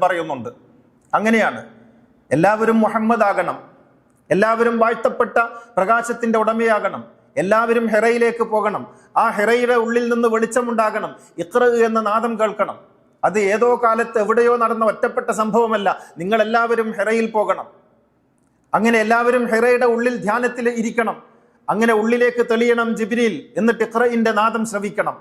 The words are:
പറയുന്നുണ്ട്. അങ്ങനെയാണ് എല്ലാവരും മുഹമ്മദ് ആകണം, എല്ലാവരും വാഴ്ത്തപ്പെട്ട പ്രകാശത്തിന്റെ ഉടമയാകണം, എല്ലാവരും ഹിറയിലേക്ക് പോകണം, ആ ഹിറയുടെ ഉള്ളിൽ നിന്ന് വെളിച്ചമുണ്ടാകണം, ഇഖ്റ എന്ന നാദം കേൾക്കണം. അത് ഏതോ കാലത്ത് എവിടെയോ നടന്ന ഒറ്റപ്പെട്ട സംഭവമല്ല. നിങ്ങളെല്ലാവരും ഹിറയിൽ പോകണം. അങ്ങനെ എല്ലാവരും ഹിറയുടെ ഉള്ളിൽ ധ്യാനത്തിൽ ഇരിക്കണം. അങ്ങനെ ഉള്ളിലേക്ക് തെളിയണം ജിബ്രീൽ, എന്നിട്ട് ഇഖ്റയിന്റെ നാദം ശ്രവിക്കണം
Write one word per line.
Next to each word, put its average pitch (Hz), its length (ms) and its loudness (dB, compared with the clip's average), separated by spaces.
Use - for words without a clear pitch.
പറയുന്നുണ്ട്. 156 460 -4
അങ്ങനെയാണ് 185 480 2
എല്ലാവരും 214 480 2
മുഹമ്മദ് 220 500 2
ആകണം, 175 280 -2
എല്ലാവരും 226 540 2
വാഴ്ത്തപ്പെട്ട 233 540 -2
പ്രകാശത്തിന്റെ 226 600 0
ഉടമയാകണം, 214 640 0
എല്ലാവരും 226 540 2
ഹിറയിലേക്ക് 233 520 2
പോകണം, 202 400 -2
ആ 202 80 2
ഹിറയുടെ 240 460 2
ഉള്ളിൽ 240 300 0
നിന്ന് 240 140 0
വെളിച്ചമുണ്ടാകണം, 220 840 -2
ഇഖ്റ 240 200 0
എന്ന 220 140 -2
നാദം 220 380 -2
കേൾക്കണം. 202 380 -2
അത് 175 140 0
ഏതോ 233 160 2
കാലത്ത് 226 400 0
എവിടെയോ 233 340 2
നടന്ന 226 340 -2
ഒറ്റപ്പെട്ട 240 380 -4
സംഭവമല്ല. 214 480 0
നിങ്ങളെല്ലാവരും 220 800 0
ഹിറയിൽ 220 380 0
പോകണം. 185 320 -2
അങ്ങനെ 226 300 2
എല്ലാവരും 240 480 2
ഹിറയുടെ 240 420 2
ഉള്ളിൽ 240 220 0
ധ്യാനത്തിൽ 240 400 -2
ഇരിക്കണം. 220 360 -2
അങ്ങനെ 226 260 2
ഉള്ളിലേക്ക് 240 580 2
തെളിയണം 233 380 2
ജിബ്രീൽ, 220 360 -2
എന്നിട്ട് 226 280 0
ഇഖ്റയിന്റെ 226 520 0
നാദം 220 320 0
ശ്രവിക്കണം 196 500 -4